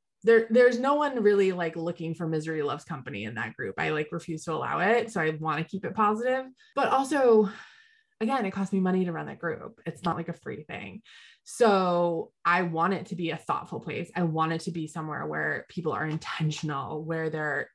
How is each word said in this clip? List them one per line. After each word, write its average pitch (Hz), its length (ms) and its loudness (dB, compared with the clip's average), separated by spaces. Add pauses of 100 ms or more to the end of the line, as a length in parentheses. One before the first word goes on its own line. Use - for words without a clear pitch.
(240)
there, 226 260 6
there's 240 280 8
no 269 180 2
one 269 280 0
really, 196 300 6
like, 170 240 -2
looking 165 360 -4
for 165 140 -4
misery 160 340 -2
loves 143 220 -2
company 131 400 -8
in 113 120 -8
that 113 200 -6
group. 107 220 -8
I, 156 140 -2
like, 151 200 -2
refuse 160 320 -8
to 165 100 -4
allow 139 260 -2
it. 220 320 2
So 180 100 -2
I 156 80 0
wanna 156 340 -2
keep 190 220 -8
it 190 100 -6
positive, 233 500 2 (300)
but 247 140 2
also, 262 600 6 (720)
again, 240 260 0
it 190 60 -2
costs 196 220 -4
me 190 80 4
money 185 240 2
to 175 80 -4
run 151 140 -6
that - 120 -12
group. - 460 -8
It's - 180 -10
not, 170 140 0
like, 165 100 -6
a 170 60 -6
free - 300 -12
thing. - 400 -12 (420)
So 180 840 2 (120)
I 175 200 4
want 170 320 0
it - 120 -8
to 180 80 -8
be 165 160 -2
a 156 60 -6
thoughtful - 420 -6
place. - 340 -8
I 180 100 0
want 160 280 0
it 165 100 -2
to 170 100 -6
be 165 160 -6
somewhere 156 380 -8
where 151 440 -4
people 175 240 -4
are 185 120 -2
intentional, 151 960 -4
where 160 280 -4
they're 151 460 -4